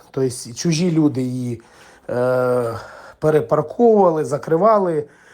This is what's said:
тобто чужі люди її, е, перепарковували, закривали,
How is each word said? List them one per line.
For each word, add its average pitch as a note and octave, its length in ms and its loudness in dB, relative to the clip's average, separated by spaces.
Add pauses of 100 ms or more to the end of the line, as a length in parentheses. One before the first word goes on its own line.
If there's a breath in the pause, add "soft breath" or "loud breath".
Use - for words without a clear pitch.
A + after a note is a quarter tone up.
(100)
тобто C3 200 -2 (240)
чужі E3+ 380 -2
люди D3 300 0
її, B2 400 -6 (480 loud breath)
е, B2 640 -2 (440 loud breath)
перепарковували, D#3 1080 2
закривали, E3 800 0 (300 soft breath)